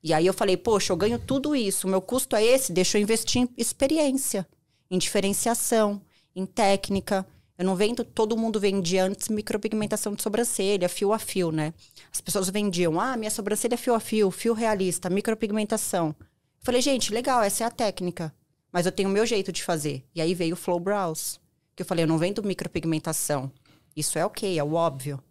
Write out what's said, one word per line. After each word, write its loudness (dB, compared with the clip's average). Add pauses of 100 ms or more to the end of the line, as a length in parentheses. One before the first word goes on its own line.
E -2
aí 4
eu 4
falei, 2
"Poxa, 2
eu 2
ganho 0
tudo -2
isso, -2
o 0
meu 2
custo -2
é 4
esse, 4
deixa 2
eu 4
investir 2
em 0
experiência, 0 (420)
em 0
diferenciação, 0 (340)
em -4
técnica." 0 (320)
Eu 0
não 2
vendo, 0
todo 0
mundo 0
vendia 2
antes -4
micropigmentação -2
de -8
sobrancelha, 0
fio 0
a 0
fio, -2
né? -2 (400)
As -6
pessoas -2
vendiam, 0
"Ah, 0
minha -4
sobrancelha -2
é -6
fio 0
a 4
fio, 2
fio 0
realista, 0
micropigmentação." -2
Eu -4 (480)
falei, 2
"Gente, 0
legal, 2
essa 0
é 0
a -2
técnica, -4 (380)
mas 0
eu 2
tenho 0
o 0
meu 2
jeito -2
de -6
fazer." -2 (120)
E -4
aí 2
veio -2
o -6
Flow -2
Brows, -4 (360)
que -8
eu -4
falei, 0
"Eu 4
não 4
vendo 0
micropigmentação, -2 (440)
isso -2
é 2
ok, -2
é 0
o -2
óbvio." -2 (120)